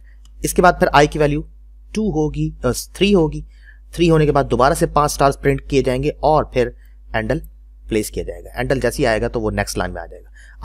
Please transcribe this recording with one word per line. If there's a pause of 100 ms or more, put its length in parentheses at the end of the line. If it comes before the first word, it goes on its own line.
(460)
इसके
बाद
फिर
आई
की
वैल्यू (480)
टू
होगी, (120)
अ,
थ्री
होगी। (480)
थ्री
होने
के
बाद
दोबारा
से
पाँच
स्टार्स
प्रिंट
किए
जाएंगे
और
फिर (400)
एंडल (480)
प्लेस
किया
जाएगा। (100)
एंडल
जैसे
ही
आएगा
तो
वो
नेक्स्ट
लाइन
में
आ
जाएगा। (360)